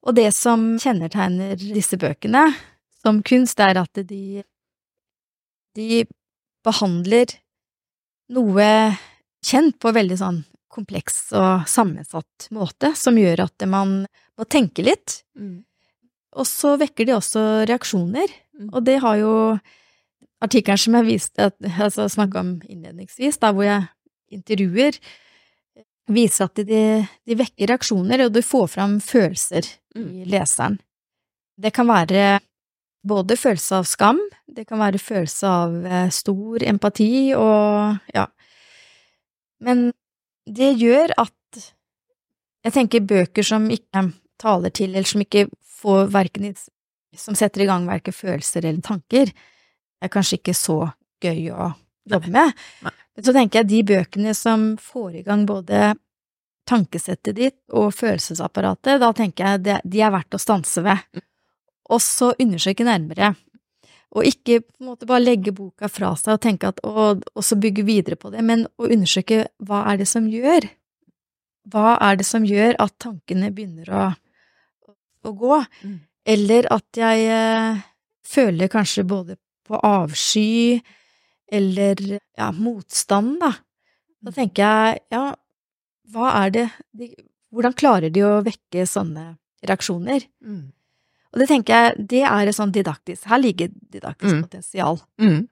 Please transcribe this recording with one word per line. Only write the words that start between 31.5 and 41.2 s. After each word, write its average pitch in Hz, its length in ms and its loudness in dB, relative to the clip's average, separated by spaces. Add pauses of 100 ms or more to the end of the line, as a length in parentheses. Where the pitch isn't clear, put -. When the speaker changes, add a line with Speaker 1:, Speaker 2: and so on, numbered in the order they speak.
Speaker 1:
Det 214 140 -2
kan 240 140 2
være 202 520 4 (680)
både 202 320 0
følelse 196 400 0
av 180 80 0
skam, 226 340 2 (280)
det 240 200 -16
kan 226 120 -6
være 202 200 0
følelse 185 480 -6
av, 170 280 0 (100)
eh, 180 240 0
stor 214 540 -4
empati, 220 720 2
og, 208 640 2 (160)
ja. 98 120 0 (1400)
Men 240 300 2 (560)
det 262 300 2
gjør 247 400 4
at - 160 -2 (1300)